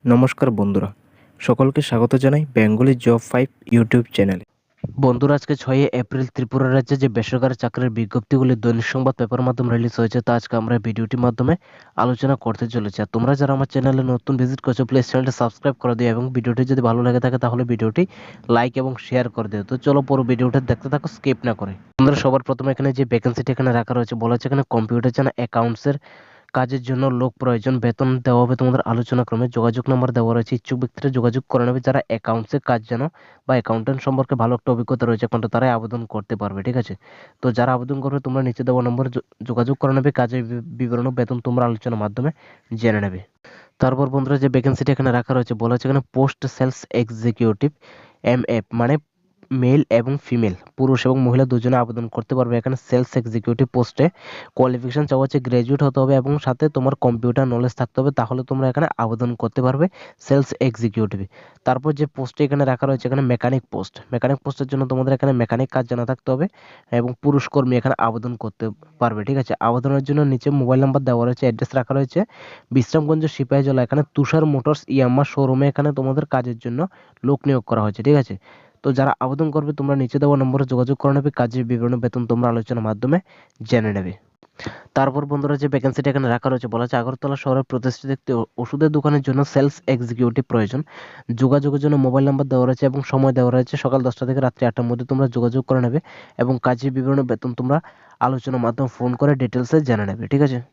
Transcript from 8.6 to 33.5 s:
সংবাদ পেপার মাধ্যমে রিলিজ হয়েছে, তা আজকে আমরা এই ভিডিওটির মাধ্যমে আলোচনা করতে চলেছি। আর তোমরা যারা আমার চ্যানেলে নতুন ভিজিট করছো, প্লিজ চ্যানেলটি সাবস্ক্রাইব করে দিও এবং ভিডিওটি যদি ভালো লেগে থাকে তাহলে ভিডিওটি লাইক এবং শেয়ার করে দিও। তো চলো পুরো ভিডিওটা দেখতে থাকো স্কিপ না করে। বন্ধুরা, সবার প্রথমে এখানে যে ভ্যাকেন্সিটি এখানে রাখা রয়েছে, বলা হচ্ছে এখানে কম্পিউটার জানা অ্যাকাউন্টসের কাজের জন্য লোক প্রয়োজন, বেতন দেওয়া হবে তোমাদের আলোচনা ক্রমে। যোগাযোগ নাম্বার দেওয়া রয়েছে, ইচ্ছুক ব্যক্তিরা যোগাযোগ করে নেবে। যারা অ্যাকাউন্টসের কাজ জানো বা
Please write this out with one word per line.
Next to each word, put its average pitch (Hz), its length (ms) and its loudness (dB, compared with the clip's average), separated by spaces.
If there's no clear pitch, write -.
সংবাদ 131 300 0
পেপার 123 260 -2
মাধ্যমে 123 340 0
রিলিজ 117 240 -2
হয়েছে, 117 220 0
তা 120 140 -2
আজকে - 200 -4
আমরা 113 200 0
এই 107 120 -2
ভিডিওটির 113 320 -4
মাধ্যমে 123 340 0
আলোচনা 127 400 0
করতে 113 320 -4
চলেছি। 110 340 -4
আর 104 120 -4
তোমরা 123 220 2
যারা 139 180 0
আমার 135 200 -2
চ্যানেলে 131 300 2
নতুন 127 340 -2
ভিজিট 127 240 0
করছো, 127 240 0
প্লিজ 127 240 2
চ্যানেলটি 131 320 0
সাবস্ক্রাইব 120 380 -2
করে 120 160 0
দিও 120 140 0
এবং 117 140 0
ভিডিওটি 120 300 0
যদি 131 160 0
ভালো 117 200 2
লেগে 123 180 2
থাকে 127 180 0
তাহলে 120 260 0
ভিডিওটি 113 400 0
লাইক 120 280 2
এবং 131 140 -4
শেয়ার 123 240 0
করে 107 220 -6
দিও। 104 120 -4
তো 131 140 -6
চলো 143 240 4
পুরো 131 220 0
ভিডিওটা 123 360 2
দেখতে 127 300 -2
থাকো 147 180 -2
স্কিপ 135 300 -2
না 113 60 0
করে। 98 200 -8
বন্ধুরা, 139 260 6
সবার 135 240 4
প্রথমে 135 240 -2
এখানে 139 220 0
যে 135 120 0
ভ্যাকেন্সিটি 120 460 -2
এখানে 131 180 0
রাখা 120 140 -4
রয়েছে, 120 220 -2
বলা 117 180 0
হচ্ছে 120 160 -2
এখানে 139 200 0
কম্পিউটার 117 420 0
জানা 135 280 0
অ্যাকাউন্টসের 117 580 -2
কাজের 127 280 -2
জন্য 127 220 -2
লোক 127 100 0
প্রয়োজন, 123 380 0
বেতন 123 300 0
দেওয়া 123 180 4
হবে 123 120 2
তোমাদের 127 260 2
আলোচনা 117 420 0
ক্রমে। 117 240 -2
যোগাযোগ 117 420 0
নাম্বার 127 220 2
দেওয়া 113 220 0
রয়েছে, 117 220 -2
ইচ্ছুক 123 240 -6
ব্যক্তিরা 131 300 -4
যোগাযোগ 123 400 0
করে 120 160 2
নেবে। 123 140 0
যারা 135 280 0
অ্যাকাউন্টসের 113 600 -4
কাজ 120 200 2
জানো 123 160 -2
বা 131 60 2